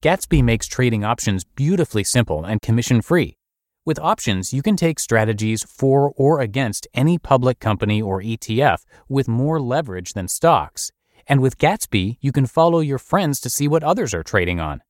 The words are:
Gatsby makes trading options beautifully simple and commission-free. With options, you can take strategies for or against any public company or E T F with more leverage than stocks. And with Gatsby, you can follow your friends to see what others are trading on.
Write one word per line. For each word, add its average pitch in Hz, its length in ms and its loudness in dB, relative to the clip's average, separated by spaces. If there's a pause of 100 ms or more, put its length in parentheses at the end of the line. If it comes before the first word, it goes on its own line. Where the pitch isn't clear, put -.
Gatsby 156 360 2
makes 117 280 2
trading 113 340 0
options 104 400 -2
beautifully 147 600 -2
simple 82 400 0
and 104 180 -4
commission-free. 117 760 0 (480)
With 156 140 -2
options, 107 540 -2
you 135 100 -4
can 208 140 2
take 165 240 -2
strategies 110 640 0
for 139 500 2
or 143 240 2
against 117 560 -4
any 151 240 2
public 127 400 2
company 107 420 0
or 95 220 -4
E 113 140 -4
T 110 260 -2
F 110 240 2 (220)
with 135 180 0
more 139 340 0
leverage 120 520 -4
than 92 160 -6
stocks. - 640 0 (340)
And 139 140 4
with 127 180 0
Gatsby, 120 600 0
you 139 100 -2
can 131 160 0
follow 165 320 4
your 143 200 -2
friends 170 420 -2
to 127 100 -8
see 143 160 -2
what 156 160 2
others 156 320 0
are 82 80 -4
trading 87 380 -4
on. 76 300 -6